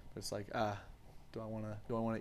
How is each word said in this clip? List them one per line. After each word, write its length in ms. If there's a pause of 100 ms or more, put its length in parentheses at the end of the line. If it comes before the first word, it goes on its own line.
(140)
But 60
it's 140
like, 200
ah, 240 (540)
do 80
I 60
wanna, 320 (100)
do 80
I 60
wanna 200